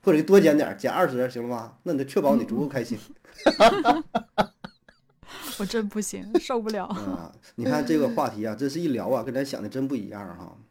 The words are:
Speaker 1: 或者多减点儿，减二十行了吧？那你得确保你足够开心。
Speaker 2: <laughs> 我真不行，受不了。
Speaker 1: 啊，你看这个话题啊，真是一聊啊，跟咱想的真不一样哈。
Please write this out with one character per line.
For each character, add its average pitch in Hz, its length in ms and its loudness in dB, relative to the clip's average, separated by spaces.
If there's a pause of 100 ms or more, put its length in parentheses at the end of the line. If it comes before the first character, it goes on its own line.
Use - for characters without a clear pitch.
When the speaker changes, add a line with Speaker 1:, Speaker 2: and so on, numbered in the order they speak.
Speaker 1:
或 196 100 4
者 156 120 6
多 196 160 8
减 151 180 6
点 139 120 2
儿， 98 60 -8
减 120 160 -2
二 170 160 2
十 127 220 -2
行 120 140 -8
了 120 60 -8
吧？ 117 340 -10
那 180 80 -4
你 139 80 0
得 135 60 -2
确 190 140 -2
保 143 160 4
你 - 80 2
足 113 160 -4
够 143 80 -2
开 131 160 -4
心。 113 140 -6 (1120)
Speaker 2:
<laughs> - 240 -6 (1300)
我 202 60 -4
真 220 220 -4
不 214 140 -6
行， 196 260 -10 (120)
受 247 200 -2
不 220 100 -6
了。 202 180 -6
Speaker 1:
啊， 185 440 -8 (240)
你 120 100 -6
看 - 200 0
这 160 120 2
个 135 120 2
话 131 180 0
题 107 180 -6
啊， 110 100 -4
真 139 120 -4
是 143 120 -4
一 170 80 -4
聊 107 220 -2
啊， 123 120 0
跟 123 120 -8
咱 139 120 -2
想 - 160 -8
的 104 80 -8
真 131 180 -4
不 135 80 -4
一 101 140 -8
样 101 260 -12
哈。 85 220 -18 (140)